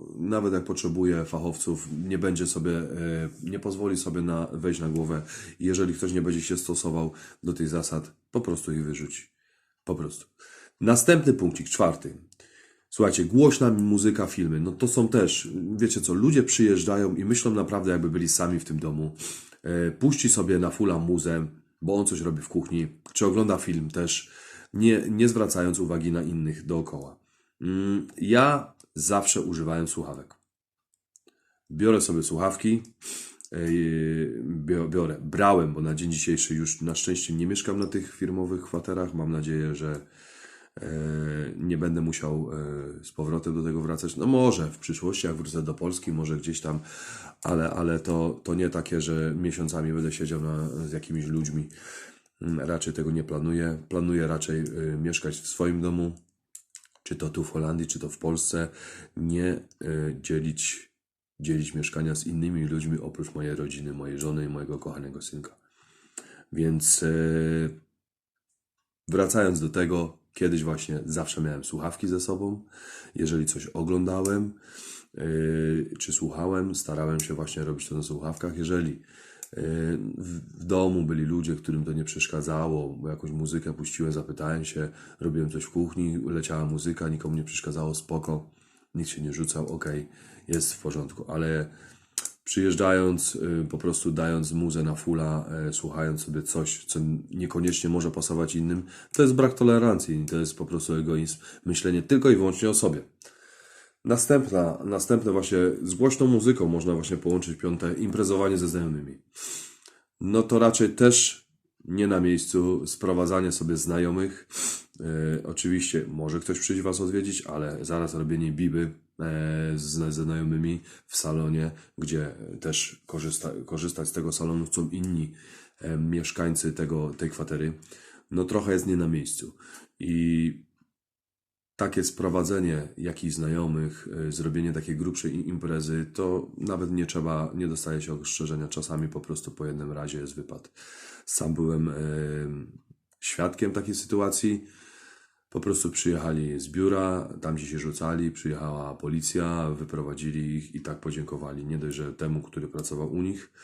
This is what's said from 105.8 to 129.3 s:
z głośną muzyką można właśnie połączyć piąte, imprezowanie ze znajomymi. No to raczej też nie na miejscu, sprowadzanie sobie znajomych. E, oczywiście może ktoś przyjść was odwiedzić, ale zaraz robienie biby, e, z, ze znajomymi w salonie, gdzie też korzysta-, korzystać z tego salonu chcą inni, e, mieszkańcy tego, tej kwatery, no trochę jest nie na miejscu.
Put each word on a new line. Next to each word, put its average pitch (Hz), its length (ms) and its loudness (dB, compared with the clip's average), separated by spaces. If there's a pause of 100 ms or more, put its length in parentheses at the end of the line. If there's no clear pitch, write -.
z 90 120 -2
głośną 131 320 6
muzyką 120 420 6
można 85 260 2
właśnie 82 220 -2
połączyć 87 420 0
piąte, 87 360 -2
imprezowanie 98 640 2
ze 87 100 0
znajomymi. 78 500 -4 (1040)
No 104 220 4
to 113 160 4
raczej 110 320 6
też - 580 6 (360)
nie 95 220 2
na 98 140 4
miejscu, 90 640 4
sprowadzanie 90 640 2
sobie 82 240 0
znajomych. 87 720 0 (520)
E, 78 460 -2
oczywiście 87 640 0
może 78 320 -4
ktoś - 180 -2
przyjść 95 240 -2
was 92 180 0
odwiedzić, 98 420 -2
ale 76 420 -6
zaraz 82 300 -2
robienie 80 380 0
biby, 82 380 0 (300)
e, 78 560 -2
z, 76 380 -2
ze 80 100 -2
znajomymi 80 560 0 (260)
w - 100 -6
salonie, 78 540 0 (280)
gdzie 76 360 -2 (260)
też - 460 -4
korzysta-, 80 580 -6
korzystać 82 440 -4
z - 40 -6
tego 80 200 -2
salonu 82 340 0
chcą 82 240 0
inni, 87 420 -2 (480)
e, 82 180 -2
mieszkańcy 82 720 0
tego, 76 460 -2
tej 80 120 -2
kwatery, 78 420 -4 (580)
no 90 140 0
trochę 101 280 2
jest 90 140 2
nie 92 100 4
na 85 120 2
miejscu. - 460 -4 (460)